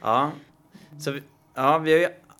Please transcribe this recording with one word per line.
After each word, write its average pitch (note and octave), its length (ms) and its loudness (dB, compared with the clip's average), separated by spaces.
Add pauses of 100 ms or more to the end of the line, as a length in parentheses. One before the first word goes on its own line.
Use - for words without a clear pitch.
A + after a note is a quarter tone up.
Ja. B2+ 300 0 (680)
Så C#3+ 120 -8
vi, C#3+ 100 -10 (340)
ja, C#3 220 2
vi D#3 160 0
har D#3+ 60 6
ju F3 80 0 (320)